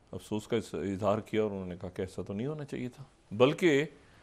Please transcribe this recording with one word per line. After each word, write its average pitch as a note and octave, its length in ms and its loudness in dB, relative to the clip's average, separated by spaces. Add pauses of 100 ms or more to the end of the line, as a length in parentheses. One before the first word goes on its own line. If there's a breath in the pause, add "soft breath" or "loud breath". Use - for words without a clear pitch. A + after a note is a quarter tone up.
(140)
अफसोस G#2+ 340 -8
का A#2+ 100 0
इस-, - 180 -6
इजहार G2 440 0
किया G#2+ 240 0
और G#2+ 80 0
उन्होंने F#2 260 -8
कहा F#2 120 -10
कि G2 140 -6
ऐसा F2+ 200 -8
तो G2 100 -8
नहीं A2 140 -6
होना D3+ 160 -8
चाहिए B2 260 -8
था, C3 200 -18 (240)
बल्कि, C#3+ 460 6
अ, D#3 100 0 (340 soft breath)